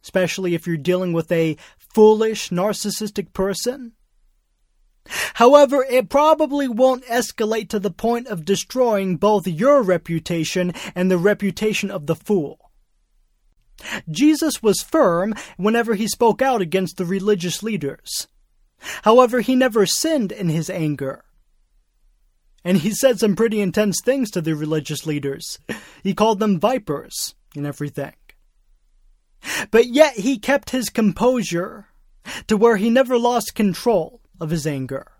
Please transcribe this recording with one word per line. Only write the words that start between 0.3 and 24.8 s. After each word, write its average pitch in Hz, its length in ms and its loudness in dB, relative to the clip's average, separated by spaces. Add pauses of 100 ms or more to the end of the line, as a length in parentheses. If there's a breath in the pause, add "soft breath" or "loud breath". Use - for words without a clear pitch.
if 165 120 -6
you're 170 100 -2
dealing 180 380 -2
with 165 180 -2
a 160 240 0 (220 loud breath)
foolish, 214 720 4
narcissistic 202 840 -4
person. 233 600 -4 (1400 loud breath)
However, 269 500 6
it 254 240 0
probably 285 580 2
won't 254 380 2
escalate 226 640 -4
to 208 100 -4
the 190 120 -2
point 233 360 -4
of 175 200 -8
destroying 196 720 0
both 208 280 2
your 240 360 2
reputation 175 920 -2 (220 loud breath)
and 185 160 0
the 180 80 2
reputation 202 720 0
of 165 160 -8
the 160 100 -2
fool. - 540 -4 (1400 loud breath)
Jesus 294 520 2
was 214 180 2
firm 208 540 0 (240 loud breath)
whenever 226 360 0
he 202 140 -2
spoke 220 320 2
out 262 220 2
against 185 340 -4
the 190 80 -6
religious 185 580 -2
leaders. 196 680 -8 (720 loud breath)
However, 240 400 6
he 262 120 0
never 240 300 4
sinned 262 480 -2
in 196 160 -4
his 160 220 -2
anger. 151 560 -6 (1400)
And 185 140 2
he 180 140 0
said 247 260 2
some 208 180 0
pretty 220 240 0
intense 202 420 0
things 262 280 -2
to 180 100 -4
the 160 140 -2
religious 151 500 -6